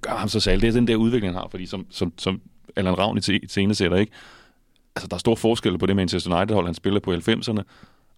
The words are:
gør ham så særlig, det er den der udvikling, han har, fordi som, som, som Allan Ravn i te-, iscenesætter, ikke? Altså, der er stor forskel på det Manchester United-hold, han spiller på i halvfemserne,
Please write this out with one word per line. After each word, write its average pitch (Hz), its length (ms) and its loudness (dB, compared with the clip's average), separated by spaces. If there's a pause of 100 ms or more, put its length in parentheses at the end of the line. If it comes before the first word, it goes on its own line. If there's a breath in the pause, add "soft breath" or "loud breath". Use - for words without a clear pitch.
gør - 100 -6
ham - 180 -4
så 110 100 -2
særlig, 98 220 4
det 113 60 6
er 113 40 2
den 120 160 4
der 117 80 2
udvikling, 110 380 0
han 92 80 -6
har, - 100 -10
fordi 92 140 -10
som, 95 240 -10
som, 87 280 -4
som 95 240 -4 (340)
Allan 92 240 0
Ravn 104 180 0
i 98 40 0
te-, 98 220 0
iscenesætter, 98 540 2
ikke? 107 140 2 (840 loud breath)
Altså, - 120 -10
der 87 80 -8
er 87 40 -6
stor 113 160 2
forskel 110 420 2
på 82 80 -2
det 98 100 2
Manchester 90 420 0
United-hold, 101 280 2
han 87 100 -4
spiller 101 240 0
på 95 120 -2
i 87 40 0
halvfemserne, 110 480 -2 (540 soft breath)